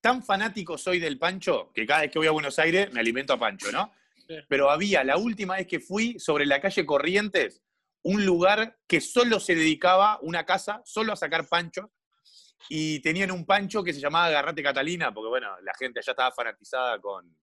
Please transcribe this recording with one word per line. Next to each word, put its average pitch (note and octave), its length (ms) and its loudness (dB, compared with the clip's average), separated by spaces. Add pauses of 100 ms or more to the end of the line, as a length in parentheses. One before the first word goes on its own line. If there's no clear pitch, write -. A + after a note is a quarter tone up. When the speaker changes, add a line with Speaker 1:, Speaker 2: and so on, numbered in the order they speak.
Speaker 1:
tan B3 220 2
fanático G3 540 -4
soy F3+ 220 -2
del D3 200 -4
pancho E3 540 -2
que A2 120 -4
cada D3 160 2
vez D3 100 -2
que D#3+ 80 -2
voy D#3+ 80 4
a D#3 40 4
Buenos D3 280 -2
Aires E3+ 340 2
me A#2 80 -2
alimento C3 320 0
a B2 60 2
pancho, G#2 320 -2
¿no? F3+ 200 -4 (360)
Speaker 2:
Sí. D#3+ 80 -14 (120)
Speaker 1:
Pero C#3 220 4
había, E3 340 2
la C3+ 140 2
última G3+ 400 -4
vez F3+ 100 -6
que D#3+ 120 -4
fui, A3 400 -4
sobre D3 260 0
la C#3 160 2
calle F#3 240 0
Corrientes, D#3+ 760 0 (420)
un G3 220 2
lugar F#3+ 520 4 (100)
que D#3 140 2
solo A#3+ 380 2
se - 160 0
dedicaba, F3+ 640 4
una E3 240 -4
casa, G3+ 400 -2
solo A3 280 -4
a - 40 -6
sacar C4 300 -2
pancho. F3 440 -4 (760)
Y D#3 320 -2
tenían F#3 300 0
un F3 140 -6
pancho G3 380 0
que E3+ 100 -4
se C#3+ 60 -10
llamaba D#3+ 280 2
Agarrate D3+ 360 -2
Catalina, C#3+ 500 -2
porque, A2 160 -8
bueno, A2 320 -4
la F#2+ 160 -8
gente B2 220 -8
allá C3 120 -6
estaba B2+ 200 0
fanatizada A#2+ 680 -6
con F2 420 -12